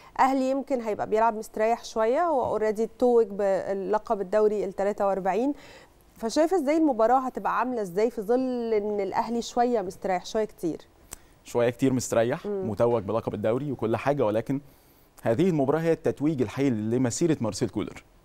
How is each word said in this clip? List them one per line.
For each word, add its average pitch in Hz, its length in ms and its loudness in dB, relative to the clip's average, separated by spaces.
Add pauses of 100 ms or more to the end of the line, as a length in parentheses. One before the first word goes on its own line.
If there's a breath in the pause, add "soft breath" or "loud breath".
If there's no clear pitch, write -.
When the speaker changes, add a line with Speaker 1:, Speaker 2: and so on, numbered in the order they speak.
(160 loud breath)
Speaker 1:
الأهلي 262 340 2
يمكن 269 300 -2
هيبقى 214 300 -4
بيلعب 220 260 2
مستريح 220 480 -2
شوية، 233 360 0
هو 254 380 0
already 214 240 0 (160)
توج 240 320 4
بلقب 196 880 -2
الدوري 214 440 2
ال 196 80 -6
تلاتة 202 340 -2
وأربعين. 196 460 0 (640 loud breath)
فشايف 302 380 0
إزاي 302 220 2
المباراة 254 420 4
هتبقى 208 400 -4
عاملة 240 240 -2
إزاي 202 280 0
في 226 120 -8
ظل 240 520 0
إن 208 260 0
الأهلي 226 420 -2
شوية 240 400 0
مستريح، 185 420 -4
شوية 220 200 -2
كتير؟ - 360 -6 (640 loud breath)
Speaker 2:
شوية 120 260 2
كتير 131 220 2
مستريح، 120 540 0
Speaker 1:
مم. 190 240 -4
Speaker 2:
متوج 117 320 2
بلقب 110 320 -4
الدوري 120 380 -2
وكل 113 240 -2
حاجة، 135 300 0
ولكن 117 340 -2 (600 soft breath)
هذه 120 260 2
المباراة 151 320 2
هي 165 120 2
التتويج 139 500 0
الحقيقي 131 280 0
لمسيرة 120 680 0
مارسيل 107 280 -2
كولر. - 360 -6 (200)